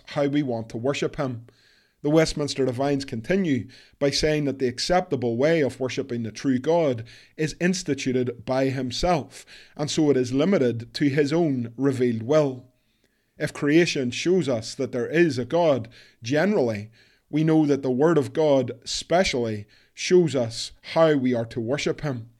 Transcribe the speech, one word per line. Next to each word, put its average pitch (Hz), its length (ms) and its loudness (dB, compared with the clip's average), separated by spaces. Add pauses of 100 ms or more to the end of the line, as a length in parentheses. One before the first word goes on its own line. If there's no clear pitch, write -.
how 143 200 -2
we 143 140 0
want 113 280 -4
to - 80 -10
worship 135 400 -4
him. 127 280 -6 (580)
The 147 60 0
Westminster 147 560 2
Divines 135 380 -2
continue 139 640 -2 (320)
by 143 120 0
saying 151 340 0
that 135 140 -4
the 131 80 0
acceptable 123 680 -2
way 156 240 2
of 127 200 -2
worshipping 123 440 -4
the 107 80 -8
true 131 260 0
God 139 460 0 (320)
is 156 240 -4
instituted 131 840 -2
by 131 220 0
himself, 131 800 -2 (300)
and 147 160 -6
so 147 180 2
it 135 80 4
is 123 140 0
limited 135 600 0
to 147 160 0
his 143 240 2
own 135 420 -2
revealed 123 480 0
will. 135 420 0 (720)
If 147 160 -6
creation 147 580 2
shows 165 360 0
us 117 280 -4
that 123 180 -6
there 120 160 -4
is 156 280 2
a 123 80 -4
God, 139 440 2 (340)
generally, 127 640 0 (400)
we 151 140 0
know 156 220 4
that 139 160 2
the 135 100 -2
Word 156 260 4
of 117 160 0
God 139 380 2 (120)
specially 120 840 -2 (260)
shows 170 420 2
us 117 360 -4 (220)
how 160 200 6
we 127 200 2
are 117 120 -2
to 117 140 -8
worship 135 420 -4
him. 123 280 -6 (100)